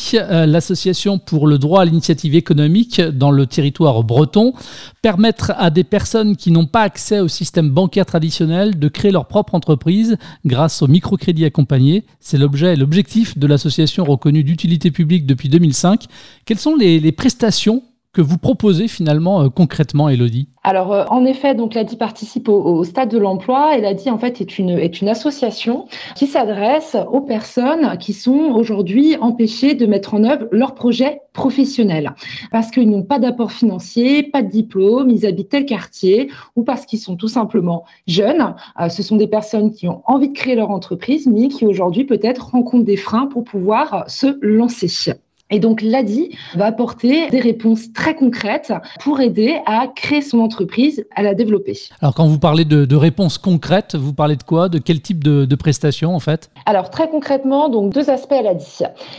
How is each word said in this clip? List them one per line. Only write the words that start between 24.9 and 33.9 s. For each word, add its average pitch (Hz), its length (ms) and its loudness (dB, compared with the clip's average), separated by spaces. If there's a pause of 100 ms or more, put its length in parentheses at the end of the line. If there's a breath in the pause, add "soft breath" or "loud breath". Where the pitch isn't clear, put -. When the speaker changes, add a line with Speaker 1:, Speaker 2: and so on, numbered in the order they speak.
Speaker 2:
une 202 80 0
association 247 760 -4 (300 loud breath)
qui 277 120 0
s'adresse 247 680 -2 (160)
aux 277 80 2
personnes 247 760 -2
qui 196 160 -8
sont 277 400 0
aujourd'hui 220 680 2
empêchées 240 540 0
de 240 100 0
mettre 202 300 0
en 208 100 4
œuvre 247 260 0
leur 262 240 0
projet 254 460 -2 (140)
professionnel 214 800 -2 (360 loud breath)
parce 226 200 -2
qu'ils 240 180 2
n'ont 202 140 2
pas 269 160 -2
d'apport 233 340 -2
financier, 240 680 0